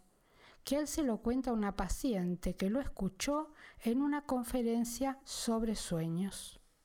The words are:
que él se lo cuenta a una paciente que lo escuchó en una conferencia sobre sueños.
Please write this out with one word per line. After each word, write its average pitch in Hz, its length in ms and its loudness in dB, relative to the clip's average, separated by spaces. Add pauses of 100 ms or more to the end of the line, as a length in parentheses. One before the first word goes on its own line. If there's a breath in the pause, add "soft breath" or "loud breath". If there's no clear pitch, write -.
(640 loud breath)
que 277 140 2
él 302 100 2
se 320 160 0
lo 233 140 2
cuenta 254 340 0
a - 20 4
una 202 220 0
paciente 180 800 0
que 190 140 0
lo 233 100 2
escuchó 285 720 -2 (320 loud breath)
en 240 180 2
una 285 240 2
conferencia 247 1000 0
sobre 226 520 0
sueños. 170 840 -2 (260)